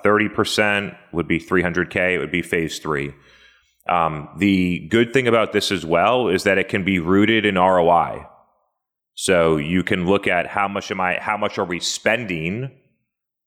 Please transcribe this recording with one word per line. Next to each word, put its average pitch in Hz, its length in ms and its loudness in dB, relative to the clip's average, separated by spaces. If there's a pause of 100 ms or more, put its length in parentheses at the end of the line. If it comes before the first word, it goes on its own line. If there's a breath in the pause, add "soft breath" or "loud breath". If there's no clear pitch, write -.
thirty 104 280 2
percent 101 640 -2 (180)
would 80 160 -4
be 85 120 -2
three 90 220 0
hundred 87 280 -2
K. 92 260 0
It 82 40 -2
would 76 120 -6
be 87 100 -2
phase 82 380 -4
three. 71 340 -6 (760 soft breath)
Um, 80 480 -2
the 90 520 0
good 117 220 2
thing 127 160 2
about 113 240 2
this 104 180 0
as 85 160 -2
well 98 440 2
is 90 140 0
that 98 140 4
it 92 120 -2
can 98 160 -2
be 95 140 2
rooted 104 460 4
in 98 120 2
R 92 220 4
O 85 100 4
I. 82 360 2 (880)
So 85 420 2
you 85 260 0
can 90 240 -2
look 98 180 2
at 90 220 0
how 101 220 -2
much 101 200 -8
am 95 120 -6
I, 90 180 0
how 107 160 -4
much 104 220 -4
are 104 80 -2
we 87 160 -6
spending 107 880 -4 (760)